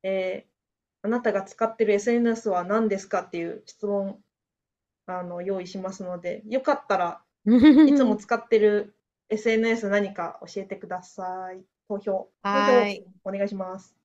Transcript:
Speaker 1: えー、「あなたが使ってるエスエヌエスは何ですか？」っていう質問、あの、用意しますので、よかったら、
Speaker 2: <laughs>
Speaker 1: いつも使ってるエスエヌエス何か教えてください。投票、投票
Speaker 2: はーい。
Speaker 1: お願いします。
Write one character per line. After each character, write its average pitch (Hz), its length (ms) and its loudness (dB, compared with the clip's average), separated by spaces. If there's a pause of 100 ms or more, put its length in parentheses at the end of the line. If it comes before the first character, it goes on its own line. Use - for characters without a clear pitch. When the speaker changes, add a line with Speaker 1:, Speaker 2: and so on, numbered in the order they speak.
Speaker 1:
え 190 460 -4 (540)
ー、 - 40 -8
「あ - 20 -2
な 240 120 -2
た 233 100 0
が 196 120 -2
使 - 220 -6
っ 226 120 -4
て 226 80 0
る 208 100 2
エ 202 60 2
ス 240 100 -2
エ 233 80 2
ヌ 233 120 2
エ 226 40 0
ス 226 160 -4
は 180 140 0
何 214 240 0
で 196 100 -2
す - 100 -12
か？」 185 140 -2
っ - 80 -16
て 175 80 -8
い 170 80 -6
う - 200 -12
質 - 200 -12
問、 202 340 -4 (880)
あ 180 160 -8
の、 175 180 -10
用 190 200 -6
意 185 80 -12
し 196 100 -12
ま 190 140 -8
す 190 100 -14
の 180 160 -10
で、 175 300 -10
よ 262 140 -4
か 294 100 0
っ - 160 -4
た 190 100 0
ら、 170 240 -4 (120)
Speaker 2:
<laughs> - 120 -8
Speaker 1:
い 277 480 8
つ 277 80 4
も 208 140 2
使 - 180 -4
っ - 140 -6
て 220 100 4
る 208 380 2 (320)
エ 214 80 -2
ス 220 140 -4
エ 226 60 2
ヌ 226 120 0
エ 226 80 0
ス 214 120 -6
何 202 260 0
か 165 260 -8 (120)
教 196 100 -8
え - 20 -10
て 196 100 -12
く 196 140 -16
だ 180 160 -10
さ 185 480 -12
い。 190 120 -18 (240)
投 196 100 -6
票、 - 40 -10
投 208 80 -6 (320)
票 202 60 -4
Speaker 2:
は 202 340 4
ー 208 60 0
い。 185 180 -8 (160)
Speaker 1:
お 190 80 -10
願 196 160 -4
い - 20 -6
し 202 60 -8
ま 190 240 -10
す。 - 160 -20 (100)